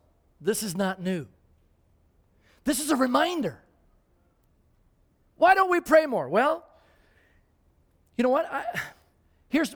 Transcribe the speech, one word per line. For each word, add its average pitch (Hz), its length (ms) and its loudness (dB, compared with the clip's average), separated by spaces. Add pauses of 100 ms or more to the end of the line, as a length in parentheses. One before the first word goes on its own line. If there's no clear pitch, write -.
(420)
this 185 200 -2
is 196 140 -8
not 190 260 -4
new. 175 240 -6 (1400)
This 285 160 -2
is 302 100 -4
a 285 60 0
reminder. 262 680 -2 (1700)
Why 370 180 6
don't 381 140 2
we 349 100 2
pray 311 260 4
more? 196 220 -4
Well, 262 380 0 (1500)
you 240 60 0
know 254 60 2
what? 302 220 0
I, - 140 -8 (840)
here's, 302 280 -2